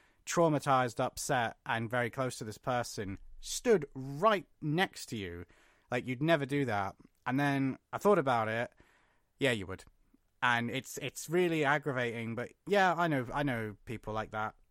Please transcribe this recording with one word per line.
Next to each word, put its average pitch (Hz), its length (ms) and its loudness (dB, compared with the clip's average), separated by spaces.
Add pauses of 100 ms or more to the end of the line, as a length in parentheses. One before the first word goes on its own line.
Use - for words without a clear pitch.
(260)
traumatized, 139 720 2
upset, 123 640 -2
and 117 240 -2
very 120 200 0
close 127 280 -4
to - 60 -10
this 107 140 -10
person 113 600 -4 (240)
stood 202 520 2
right 147 520 0 (160)
next 160 460 -2
to 120 100 -6
you. 87 280 -8 (460)
Like, 120 160 -2
you'd 127 160 -4
never 156 220 4
do 139 200 0
that. 101 300 -2 (320)
And 127 120 0
then 139 380 0 (160)
I 120 60 -6
thought 202 180 6
about 123 300 2
it. 113 240 -2 (680)
Yeah, 131 120 4
you 101 160 -2
would. 92 160 -12 (580)
And 117 300 2
it's, 127 280 -8
it's - 300 -10
really 165 340 2
aggravating, 127 680 0
but 120 160 -6 (160)
yeah, 185 320 4
I 170 100 2
know, 135 260 0
I 147 100 0
know 113 320 -2 (100)
people 110 280 -8
like 110 180 -6
that. 107 240 -4 (160)